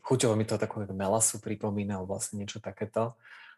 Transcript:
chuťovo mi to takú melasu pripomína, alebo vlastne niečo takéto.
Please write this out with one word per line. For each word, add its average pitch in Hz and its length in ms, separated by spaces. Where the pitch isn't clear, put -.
chuťovo 120 320
mi 110 80
to 110 160
takú - 240
melasu 98 560
pripomína, 104 560
alebo 95 160
vlastne - 280
niečo 104 200
takéto. 110 560